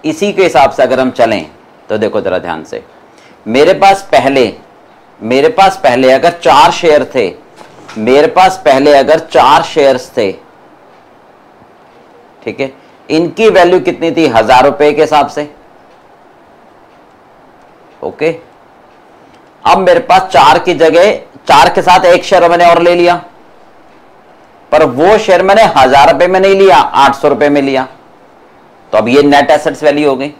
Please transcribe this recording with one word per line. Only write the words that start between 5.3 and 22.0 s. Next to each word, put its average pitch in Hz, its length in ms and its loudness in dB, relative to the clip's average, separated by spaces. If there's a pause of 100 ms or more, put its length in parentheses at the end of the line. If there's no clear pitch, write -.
पास 190 320 0
पहले 131 300 2
अगर 160 180 2 (100)
चार 160 320 2
share 147 320 0 (100)
थे, 101 180 -4 (680)
मेरे 127 300 2
पास - 360 -4
पहले 143 300 2
अगर 139 240 2 (100)
चार 147 360 2
shares 135 520 -2
थे, 104 140 -4 (2000)
ठीक 113 180 -12
है, 135 120 -8 (360)
इनकी 165 400 -2
value 180 320 2
कितनी 165 300 -4
थी? 160 180 -2
हजार 120 360 2
रुपए 147 280 0
के 147 80 -4
हिसाब 151 280 0
से। 147 200 -10 (2500)
ओके, 156 320 -8 (1300)
अब 175 140 0
मेरे 180 240 0
पास 185 300 0
चार 175 260 4
की 175 160 -4
जगह, 165 380 2 (360)
चार 151 260 4
के 190 80 -2
साथ 180 240 2